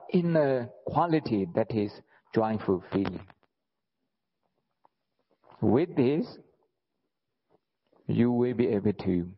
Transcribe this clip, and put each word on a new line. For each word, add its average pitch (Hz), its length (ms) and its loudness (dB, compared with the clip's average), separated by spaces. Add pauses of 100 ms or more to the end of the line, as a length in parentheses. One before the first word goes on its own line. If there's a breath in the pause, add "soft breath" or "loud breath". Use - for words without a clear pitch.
(120)
inner 147 580 2 (160)
quality, 143 680 0
that - 200 -2
is 104 180 -2 (420 soft breath)
joyful 110 480 0 (100)
feeling. 92 340 -2 (2250)
With 160 340 2
this, 151 320 0 (1800)
you 117 260 2
will 123 220 0
be 120 140 0
able 101 260 0
to 87 440 -2